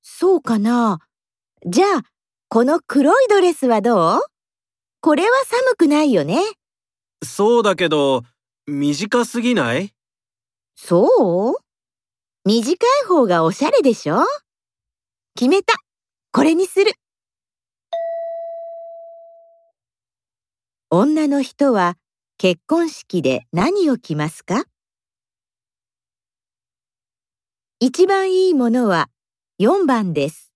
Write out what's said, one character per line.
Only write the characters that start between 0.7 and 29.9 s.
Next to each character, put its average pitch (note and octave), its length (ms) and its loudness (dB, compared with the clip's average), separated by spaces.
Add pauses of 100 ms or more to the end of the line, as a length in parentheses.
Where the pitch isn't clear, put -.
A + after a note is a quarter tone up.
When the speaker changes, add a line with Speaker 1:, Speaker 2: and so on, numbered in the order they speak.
Speaker 1:
じ F#3 160 0
ゃ G4 40 4
あ、 F4 160 0 (460)
こ A#3 160 2
の D#4 220 0
黒 C#4+ 360 2
い B4 60 2
ド G#4 120 4
レ F4+ 140 2
ス - 120 -4
は A3+ 140 2
ど G3+ 380 2
う？ - 20 0 (800)
こ D4+ 140 2
れ C#4+ 80 0
は G#4+ 80 2 (160)
寒 B4+ 280 0
く E4 140 2
な D4 140 2
い C#4+ 100 2
よ F3 100 2
ね。 G3 200 -2 (840)
Speaker 2:
そ A#3 360 0
う - 20 -2
だ G3 140 2
け F3 120 -2
ど、 C#3 360 0 (420)
短 D3 580 -2
す A#3+ 160 -6
ぎ A#3+ 140 -2
な B2+ 240 -2
い？ G3 160 -8 (840)
Speaker 1:
そ G#3+ 760 2
う？ - 20 -2 (920)
短 A3+ 300 0 (300)
い - 40 -10
方 E4 160 4
が F3 200 2
お D#3+ 80 0
し - 120 -4
ゃ D#4 60 0
れ C5 100 2
で C4+ 140 2
し - 160 -8
ょ？ G#3 120 0 (1120)
決 B3 140 -2
め F#4+ 140 2
た。 A4+ 100 0 (580)
こ C4+ 140 2
れ D#4+ 100 4
に F#4 120 0
す G4 180 0
る。 A#4 80 0 (4000)
女 D4+ 380 0
の C#4 120 0
人 C4+ 320 -2
は F3+ 240 0 (400)
結 F3+ 300 0
婚 E4 240 -2
式 - 320 -8
で C3 300 -2
何 D#4+ 360 0
を B3 80 0
着 - 180 -10
ま D3+ 140 -4
す - 140 -16
か？ A#3 240 -4 (3250)
一 C4 260 2
番 F#4+ 280 0
い F#4 160 2
い E4+ 40 0
も B3 140 0
の A#3 200 0
は E3 200 0 (480)
四 E4 300 2
番 A3 260 -2